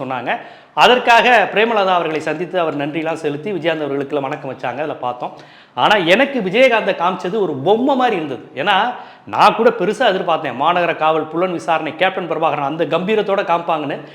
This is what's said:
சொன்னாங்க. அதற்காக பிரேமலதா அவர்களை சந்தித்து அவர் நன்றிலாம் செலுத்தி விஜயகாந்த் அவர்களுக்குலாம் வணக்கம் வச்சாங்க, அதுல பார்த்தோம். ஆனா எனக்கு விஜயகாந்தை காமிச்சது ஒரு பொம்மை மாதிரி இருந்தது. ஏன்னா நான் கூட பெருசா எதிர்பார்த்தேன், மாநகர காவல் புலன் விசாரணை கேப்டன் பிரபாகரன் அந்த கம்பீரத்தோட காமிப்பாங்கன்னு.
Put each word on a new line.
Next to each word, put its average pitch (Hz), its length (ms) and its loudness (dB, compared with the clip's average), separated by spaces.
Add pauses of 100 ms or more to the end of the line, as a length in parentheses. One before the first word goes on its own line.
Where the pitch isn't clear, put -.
சொன்னாங்க. 131 360 -6 (360)
அதற்காக 233 800 6
பிரேமலதா 214 320 2
அவர்களை 160 340 0
சந்தித்து 165 400 -4
அவர் 151 160 -2
நன்றிலாம் 156 360 -4
செலுத்தி 151 400 -6
விஜயகாந்த் 160 300 -2
அவர்களுக்குலாம் 139 380 -4
வணக்கம் 135 320 -6
வச்சாங்க, 123 260 -8
அதுல 147 160 -6
பார்த்தோம். 127 380 -8 (420)
ஆனா 160 220 4
எனக்கு 233 440 2
விஜயகாந்தை 202 540 2
காமிச்சது 185 460 -4
ஒரு 170 120 -2
பொம்மை 226 440 0
மாதிரி 247 200 0
இருந்தது. 135 380 -8
ஏன்னா 196 400 0 (320)
நான் 139 280 4
கூட 226 160 4
பெருசா 208 360 0
எதிர்பார்த்தேன், 160 540 0
மாநகர 170 360 2
காவல் 156 300 0
புலன் 175 260 -4
விசாரணை 156 440 -4
கேப்டன் 185 340 -2
பிரபாகரன் 151 340 -2
அந்த 160 200 -4
கம்பீரத்தோட 196 600 0
காமிப்பாங்கன்னு. 170 540 -2 (160)